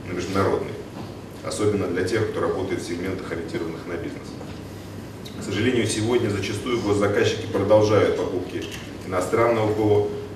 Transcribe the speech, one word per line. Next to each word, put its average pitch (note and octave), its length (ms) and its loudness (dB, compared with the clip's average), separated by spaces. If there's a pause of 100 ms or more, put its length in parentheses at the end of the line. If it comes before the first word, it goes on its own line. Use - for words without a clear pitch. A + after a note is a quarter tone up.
на F#2+ 60 -8
международный, F#2 600 0 (720)
особенно G2+ 440 2
для F2+ 160 0
тех, G#2+ 260 0
кто - 100 -2
работает F#2 420 -2
в - 40 -8
сегментах, F2 460 -4
ориентированных E2 560 -6
на F2 60 -6
бизнес. - 340 -8 (1080)
К G#2 40 -8
сожалению, G#2 440 2
сегодня G#2+ 420 2
зачастую G2+ 520 -2
госзаказчики G2+ 680 2
продолжают G#2 720 6
покупки - 440 -2 (440)
иностранного A2 680 2
П G#2+ 100 2
О, G#2 260 6 (280)